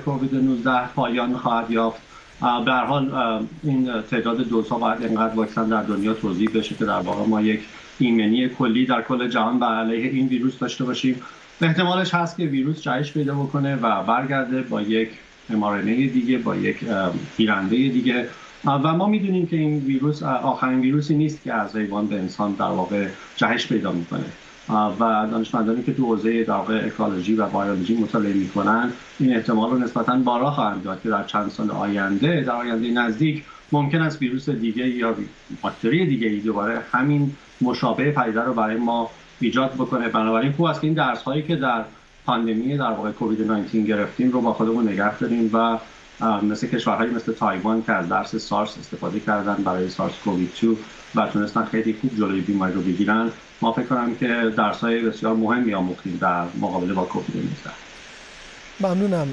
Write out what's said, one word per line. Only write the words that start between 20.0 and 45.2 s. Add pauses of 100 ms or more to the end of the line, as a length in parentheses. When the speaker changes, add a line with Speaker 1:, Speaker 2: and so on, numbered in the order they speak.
Speaker 1:
اه،
آخرین
ویروسی
نیست
که
از
حیوان
به
انسان
در
واقع (280)
جهش
پیدا
می‌کنه. (440)
اه،
و
دانشمندانی
که
تو
حوزهٔ
در
واقع
اکولوژی
و
بیولوژی
مطالعه
می‌کنن (300)
این
احتمال
رو
نسبتاً
بالا
خواهند
داد
که
در
چند
سال
آینده،
در
آینده
نزدیک (280)
ممکن
است
ویروس
دیگه
یا (460)
باکتری
دیگه
ای
دوباره (100)
همین (260)
مشابه
پدیده
رو
برای
ما (300)
ایجاد
بکنه.
بنابراین
خوب
است
که
این
درس
هایی
که
در (420)
پاندمی
در
واقع
کووید
ناینتین
گرفتیم
رو
با
خودمون
نگه
داریم